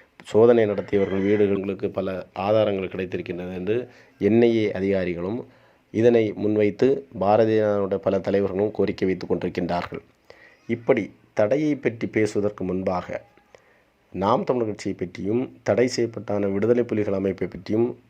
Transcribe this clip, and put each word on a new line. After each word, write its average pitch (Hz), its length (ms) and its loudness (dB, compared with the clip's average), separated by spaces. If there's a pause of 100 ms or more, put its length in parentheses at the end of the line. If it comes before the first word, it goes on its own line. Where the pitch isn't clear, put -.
(240)
சோதனை 117 420 6
நடத்தியவர்கள் 98 560 0
வீடுகளுக்கு 98 680 0
பல 95 440 -6
ஆதாரங்கள் 101 540 0
கிடைத்திருக்கின்றது 90 680 -8
என்று 104 360 -4 (300)
என் 107 220 4
ஐ 117 160 6
ஏ 104 140 0
அதிகாரிகளும் 92 720 -2 (460)
இதனை 113 440 4
முன்வைத்து 104 680 2 (140)
பாரதிய 107 440 4
ஜனதாவுடைய 101 320 0
பல 98 240 0
தலைவர்களும் 98 520 0
கோரிக்கை 98 360 -2
வைத்துக் 90 240 -4
கொண்டிருக்கின்றார்கள். 87 680 -4 (680)
இப்படி 113 440 -2 (220)
தடையை 139 420 0
பற்றி 117 320 -4
பேசுவதற்கு 104 560 -2
முன்பாக, 92 580 -4 (880)
நாம் 107 320 0
தமிழர் 123 240 -2
கட்சியை 101 320 -6
பற்றியும் 104 640 -4
தடை 117 320 2
செய்யப்பட்டான 107 560 -2
விடுதலை 113 320 2
புலிகள் 107 300 -2
அமைப்பை 98 340 -2
பற்றியும் 110 520 -2 (100)